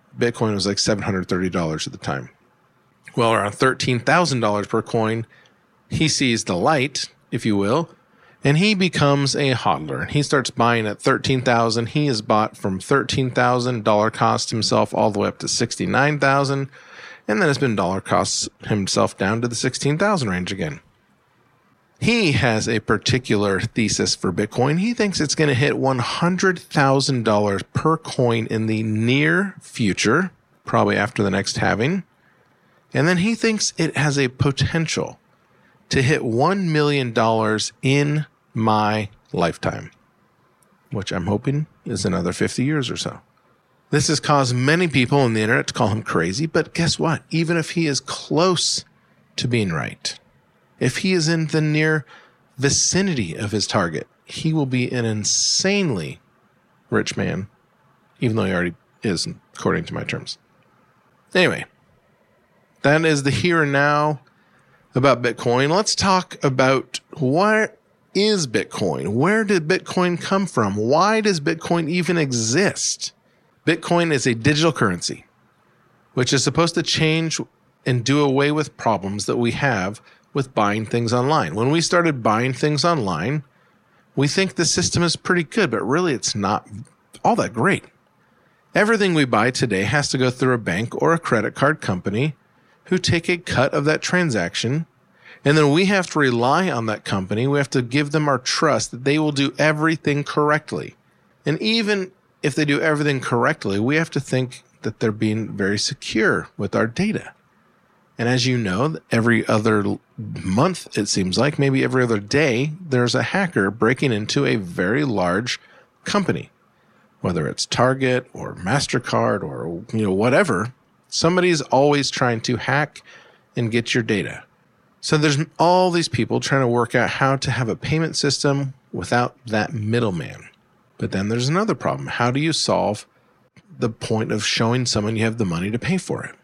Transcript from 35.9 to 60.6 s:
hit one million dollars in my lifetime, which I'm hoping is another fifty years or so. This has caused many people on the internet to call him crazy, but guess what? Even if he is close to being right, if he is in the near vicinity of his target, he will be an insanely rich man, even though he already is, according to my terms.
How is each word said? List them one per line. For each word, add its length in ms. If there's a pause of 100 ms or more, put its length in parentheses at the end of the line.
hit 240
one 460
million 420
dollars 580 (120)
in 420 (300)
my 540 (220)
lifetime, 600 (1000)
which 240
I'm 140
hoping 400 (180)
is 180
another 300
fifty 300
years 260
or 80
so. 240 (720)
This 160
has 120
caused 360
many 320
people 320
on 160
the 60
internet 260
to 80
call 140
him 120
crazy, 460
but 260
guess 240
what? 320
Even 280
if 140
he 140
is 140
close 840 (500)
to 120
being 240
right, 460 (600)
if 180
he 160
is 140
in 200
the 140
near 440 (520)
vicinity 800
of 160
his 160
target, 400 (180)
he 260
will 140
be 260
an 140
insanely 1120 (720)
rich 260
man, 320 (720)
even 160
though 100
he 80
already 200 (300)
is, 240 (260)
according 320
to 80
my 100
terms. 360 (960)